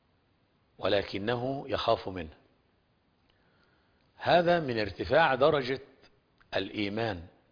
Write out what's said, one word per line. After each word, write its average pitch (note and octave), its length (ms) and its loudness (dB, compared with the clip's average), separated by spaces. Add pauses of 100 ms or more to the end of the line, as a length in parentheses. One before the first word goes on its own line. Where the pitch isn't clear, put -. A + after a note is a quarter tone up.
(760)
ولكنه G#2+ 880 -2
يخاف G#2+ 420 0
منه. E2+ 280 -10 (1800)
هذا E3+ 440 4
من B2 200 -2
ارتفاع A#2 560 2
درجة C3+ 460 2 (760)
الإيمان G2+ 720 -4 (240)